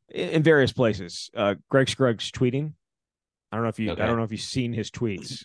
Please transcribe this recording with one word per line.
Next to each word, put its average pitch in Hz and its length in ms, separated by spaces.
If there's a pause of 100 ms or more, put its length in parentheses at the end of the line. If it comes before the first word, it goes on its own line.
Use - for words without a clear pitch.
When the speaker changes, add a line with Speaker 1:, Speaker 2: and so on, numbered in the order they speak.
(140)
Speaker 1:
in, 175 160
in 160 140
various 143 280
places. 95 640
Uh, 101 200 (140)
Greg 135 200
Scruggs 120 400
tweeting. 135 440 (800)
I 104 40
don't 113 80
know 113 60
if 110 100
you, 107 100
I 85 40
Speaker 2:
Okay. 104 120
Speaker 1:
don't 117 120
know 113 60
if 107 80
you've 107 100
seen 120 320
his 107 180
tweets. 110 540